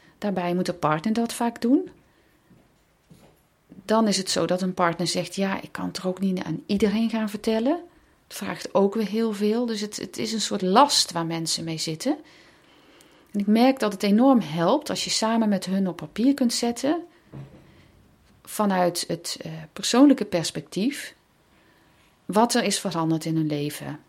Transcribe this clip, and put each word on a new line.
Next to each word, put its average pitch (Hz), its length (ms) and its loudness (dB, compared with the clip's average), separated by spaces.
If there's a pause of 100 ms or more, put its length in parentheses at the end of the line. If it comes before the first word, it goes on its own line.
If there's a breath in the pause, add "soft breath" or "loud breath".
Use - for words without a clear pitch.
(180 loud breath)
Daarbij 180 380 -2
moet 180 100 2
de 170 80 -4
partner 160 400 0
dat 233 200 0
vaak 233 280 -4
doen. 285 280 4 (2000 soft breath)
Dan 220 220 2
is 190 100 2
het 185 120 -4
zo 170 160 0
dat 185 160 0
een 185 120 -2
partner 170 340 0
zegt, - 280 -4
"Ja, 190 260 -2
ik - 100 -16
kan 180 140 -8
het 175 120 -6
er 185 100 -4
ook 185 120 -4
niet 190 240 0
aan - 220 -6
iedereen 208 440 2
gaan 220 200 -2
vertellen." 226 540 0 (440 soft breath)
Het - 100 -16
vraagt 185 360 -8
ook 196 200 4
weer 220 140 -2
heel 220 260 -2
veel. 214 320 0
Dus 220 160 -4
het, 208 160 -8
het - 200 -10
is 220 160 -4
een 214 80 -2
soort 202 200 -4
last 214 500 4
waar 170 140 -4
mensen 165 380 -4
mee 165 140 -6
zitten. 160 400 -4 (1120 loud breath)
En 208 80 -4
ik 202 80 -2
merk 240 320 4
dat 214 120 0
het 196 120 -8
enorm 226 360 6
helpt 170 500 0
als - 140 -4
je 185 60 -6
samen 220 400 0
met 190 160 0
hun 190 220 0
op 165 80 -4
papier 233 380 0
kunt 247 200 2
zetten, 269 500 -2 (1400 soft breath)
vanuit 185 640 0
het, 170 340 -6
eh, 165 100 -12 (220)
persoonlijke 269 520 6
perspectief, - 920 -4 (1080 soft breath)
wat 220 280 2
er 233 100 2
is 196 160 -2
veranderd 160 460 -2
in 160 100 -2
hun 156 120 0
leven. 147 600 -6